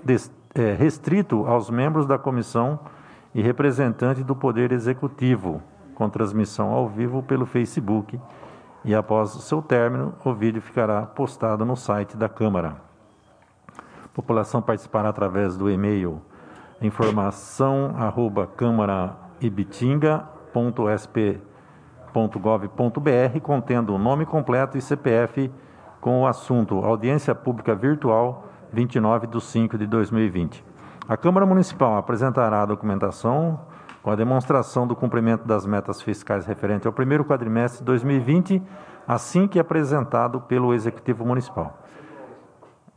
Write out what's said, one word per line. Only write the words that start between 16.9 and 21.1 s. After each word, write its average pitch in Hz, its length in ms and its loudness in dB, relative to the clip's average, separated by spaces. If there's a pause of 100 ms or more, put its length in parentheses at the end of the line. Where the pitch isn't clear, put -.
arroba 107 500 -2
câmara 101 680 0 (240)
ibitinga 123 800 0 (320)
ponto 120 360 0
S 107 200 -2
P 101 320 0 (720)